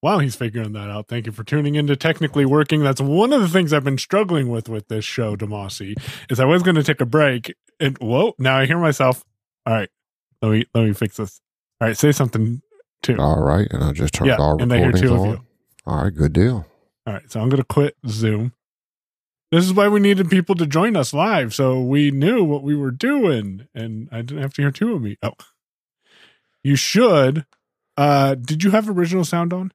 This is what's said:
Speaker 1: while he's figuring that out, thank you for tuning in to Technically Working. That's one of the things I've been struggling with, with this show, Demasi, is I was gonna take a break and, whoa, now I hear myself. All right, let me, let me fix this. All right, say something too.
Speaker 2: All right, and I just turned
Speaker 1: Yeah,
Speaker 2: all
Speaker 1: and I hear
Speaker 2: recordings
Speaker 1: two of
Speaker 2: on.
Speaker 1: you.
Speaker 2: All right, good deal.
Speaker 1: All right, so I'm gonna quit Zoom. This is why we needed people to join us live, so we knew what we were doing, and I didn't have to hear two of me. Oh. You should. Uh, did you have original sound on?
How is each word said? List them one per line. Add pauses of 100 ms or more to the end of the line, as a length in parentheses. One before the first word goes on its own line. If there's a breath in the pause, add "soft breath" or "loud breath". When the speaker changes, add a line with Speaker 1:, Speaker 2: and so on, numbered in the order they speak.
Speaker 1:
while
he's
figuring
that
out,
thank
you
for
tuning
in
to
Technically
Working.
That's
one
of
the
things
I've
been
struggling
with,
with
this
show,
Demasi, (340 loud breath)
is
I
was
gonna
take
a
break (240)
and,
whoa,
now
I
hear
myself. (400)
All
right, (540)
let
me, (100)
let
me
fix
this. (400)
All
right,
say
something (400)
too.
Speaker 2:
All
right,
and
I
just
turned
Speaker 1:
Yeah,
Speaker 2:
all
Speaker 1:
and
I
hear
Speaker 2:
recordings
Speaker 1:
two
of
Speaker 2:
on.
Speaker 1:
you. (420)
Speaker 2:
All
right,
good
deal. (400)
Speaker 1:
All
right,
so
I'm
gonna
quit (100)
Zoom. (1000)
This
is
why
we
needed
people
to
join
us
live,
so
we
knew
what
we
were
doing,
and
I
didn't
have
to
hear
two
of
me.
Oh. (1300 soft breath)
You
should. (500)
Uh,
did
you
have
original
sound
on?